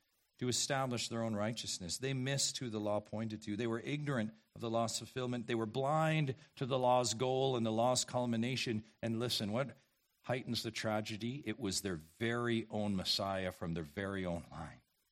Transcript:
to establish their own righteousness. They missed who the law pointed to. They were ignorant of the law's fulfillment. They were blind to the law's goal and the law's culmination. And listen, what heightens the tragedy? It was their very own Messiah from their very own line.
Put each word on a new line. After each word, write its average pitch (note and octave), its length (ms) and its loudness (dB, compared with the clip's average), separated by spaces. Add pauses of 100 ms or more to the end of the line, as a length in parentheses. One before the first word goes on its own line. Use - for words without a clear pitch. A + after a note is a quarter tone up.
(400)
to B2 80 0
establish B2 600 0
their A#2 160 -2
own A2 120 0
righteousness. G2+ 640 -2
They C3+ 160 -2
missed C3+ 460 0
who B2+ 100 -4
the G#2+ 100 -2
law G#2 200 2
pointed G#2+ 440 -6
to. G#2 140 -2
They A#2 80 0
were A2+ 140 0
ignorant C3+ 520 -2 (220)
of G#2 80 -14
the A#2 80 -2
law's A2+ 280 2
fulfillment. B2 500 -4
They A#2+ 80 0
were A2+ 100 2
blind D3 680 2 (220)
to C#3 100 -2
the C3 100 2
law's B2 380 6
goal C3 420 4
and A2+ 80 2
the A2 60 2
law's A#2+ 340 4
culmination. A#2+ 800 0 (180)
And A2+ 180 0
listen, A2+ 320 -2
what A#2+ 240 -2 (500)
heightens B2 360 -2
the A#2 80 -2
tragedy? A2 760 -2
It G#2+ 160 -4
was G2 220 -2
their F2+ 200 -2 (180)
very A#2 500 0
own G#2 260 0
Messiah F#2+ 560 0
from F2 220 -4
their E2 220 -2
very G2 320 -2
own E2+ 240 -2
line. D#2 300 -12 (300)